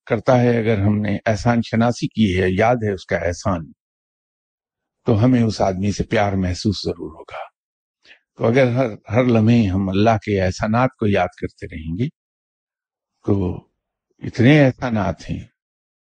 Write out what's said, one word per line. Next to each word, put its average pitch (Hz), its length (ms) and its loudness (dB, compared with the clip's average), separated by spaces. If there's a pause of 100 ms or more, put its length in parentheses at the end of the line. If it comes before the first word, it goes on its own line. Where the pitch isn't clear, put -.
करता 123 280 2
है, 120 240 2
अगर 110 200 0
हमने 104 360 0 (120)
एहसान 117 340 0
शनासी 117 460 0
की 107 260 0
है, 92 200 0
याद 110 300 2
है 104 100 -2
उसका 92 240 -4
एहसान, 87 560 -4 (1300)
तो 127 80 2
हमें 120 300 4
उस 110 180 -2
आदमी 98 300 -2
से - 120 -4
प्यार 101 320 -2
महसूस 92 500 -2
जरूर - 260 -8
होगा। - 380 -16 (880)
तो - 80 -2
अगर 123 220 4
हर, 120 300 -2 (120)
हर 120 160 2
लम्हे 117 400 4
हम 98 240 0
अल्लाह 107 280 2
के 107 180 -4
एहसानात 110 540 0 (100)
को 113 80 0
याद 92 220 0 (100)
करते - 260 -12
रहेंगे, 85 440 -6 (1160)
तो 98 400 -4 (580)
इतने 131 340 4
एहसानात 117 640 0
हैं - 280 -12 (640)